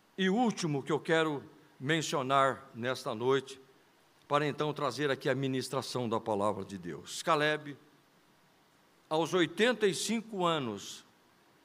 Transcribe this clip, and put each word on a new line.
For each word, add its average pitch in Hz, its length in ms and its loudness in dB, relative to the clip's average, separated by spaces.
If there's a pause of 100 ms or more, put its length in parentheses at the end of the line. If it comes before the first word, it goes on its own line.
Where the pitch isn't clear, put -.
(160)
e 190 120 4
último 185 540 2
que 143 80 -6
eu 151 80 2
quero 156 500 0 (300)
mencionar 135 960 2
nesta 120 400 -6
noite, 131 460 0 (680)
para 147 180 4
então 151 280 0
trazer 143 360 -2
aqui 135 220 0
a 127 60 2
ministração 131 720 -2
da 110 100 0
palavra 104 460 0
de 98 120 -10
Deus. 85 460 -10
Caleb, 151 560 0 (1300)
aos 156 240 0
oitenta 208 540 2
e 180 80 2
cinco 208 500 -2
anos, 135 600 -2 (600)